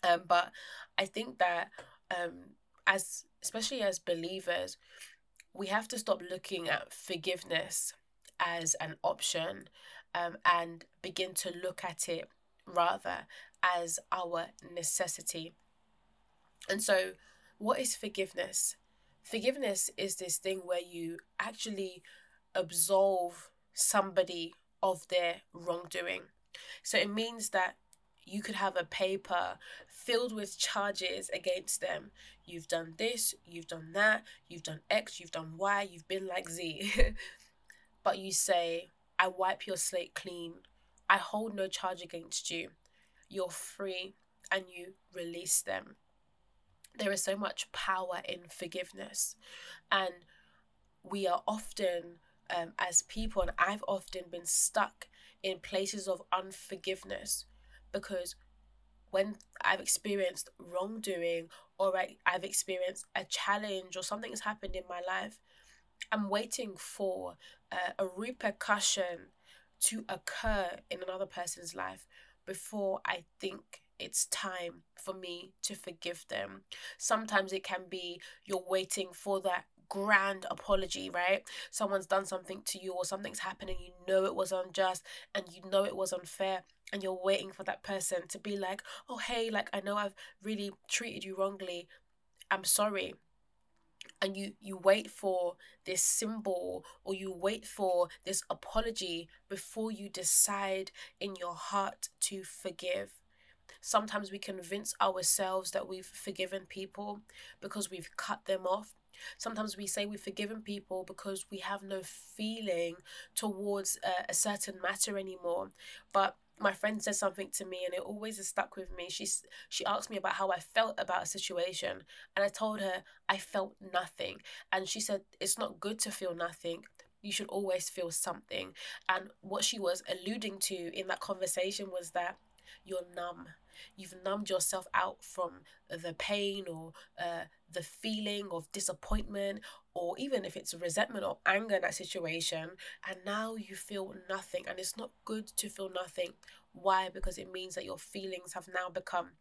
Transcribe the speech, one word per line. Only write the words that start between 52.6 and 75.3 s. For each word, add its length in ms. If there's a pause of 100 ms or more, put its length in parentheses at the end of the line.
as 240
people, 400
and 160
I've 280
often 440
been 160
stuck 640 (340)
in 160
places 500
of 140 (100)
unforgiveness, 1120 (480)
because 420 (760)
when 260 (260)
I've 180
experienced 800
wrongdoing 880 (300)
or 180
I, 200 (100)
I've 180
experienced 680
a 100
challenge 720
or 60
something 300
has 80
happened 340
in 140
my 180
life, 320 (720)
I'm 180
waiting 480
for, 600 (340)
uh, 280
a 80 (100)
repercussion 1120 (520)
to 260
occur 580 (240)
in 120
another 240
person's 480
life 320 (380)
before 600
I 200 (160)
think 420 (160)
it's 280
time 560 (120)
for 200
me 380 (100)